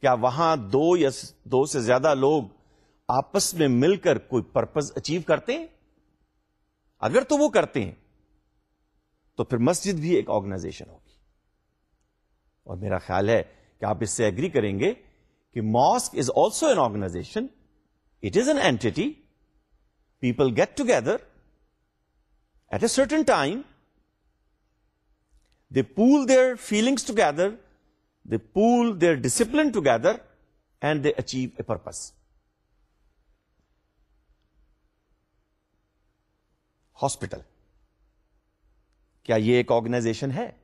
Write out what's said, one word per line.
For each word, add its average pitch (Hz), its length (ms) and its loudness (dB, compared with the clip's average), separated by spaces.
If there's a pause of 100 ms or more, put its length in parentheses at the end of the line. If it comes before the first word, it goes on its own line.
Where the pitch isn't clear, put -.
کیا 135 120 2
وہاں 131 440 0
دو 139 400 2
یا 147 140 2
س-، - 220 -14 (120)
دو 131 220 2
سے 147 140 -4
زیادہ 127 340 2
لوگ 139 300 2 (640)
آپس 139 460 -2
میں 160 140 2
مل 135 280 4
کر 160 220 0
کوئی - 240 -2
پرپز - 540 -4
اچیو 165 300 -4
کرتے 175 320 -2
ہیں؟ 330 80 -10 (1300)
اگر 175 260 0
تو 302 140 0
وہ 294 100 4
کرتے 156 360 0
ہیں 85 80 -12 (1400)
تو 123 100 -4
پھر 123 140 -4
مسجد 175 340 0
بھی 160 180 -4
ایک 127 200 0
آرگنائزیشن 98 600 -6
ہوگی۔ - 240 -20 (1500)
اور - 140 -14
میرا 95 220 -4
خیال 95 300 -2
ہے 110 140 2 (360)
کہ - 60 -10
آپ 104 160 -2
اس 107 100 -6
سے - 140 -2
ایگری 110 260 -2
کریں 104 280 -2
گے 180 160 -2 (580)
کہ 123 80 -6
mosque 135 580 0
is 131 260 0
also 294 320 0
an 131 140 2
organization, 104 560 -8 (800)
it 180 160 0
is 285 140 0
an 185 180 2
entity, 139 360 -2 (1120)
people 123 300 0
get 180 300 -2
together 175 320 0 (1600)
at 196 60 -2
a 233 240 2
certain 277 340 2
time, 165 240 -2 (2000)
they 135 100 2 (160)
pool 269 260 4
their 254 220 6
feelings 233 680 -2
together, 180 340 2 (800)
they 113 100 -2 (200)
pool 233 280 4
their 175 280 2
discipline 226 580 0
together 139 400 2 (720)
and 147 100 0
they 147 160 0
achieve 131 360 -4
a - 280 -6
purpose۔ - 360 -14 (4000)
ہاسپٹل، - 360 -8 (1800)
کیا 117 140 0
یہ 110 180 2
ایک 123 180 2
آرگنائزیشن 117 580 -2
ہے؟ 196 160 -6 (180)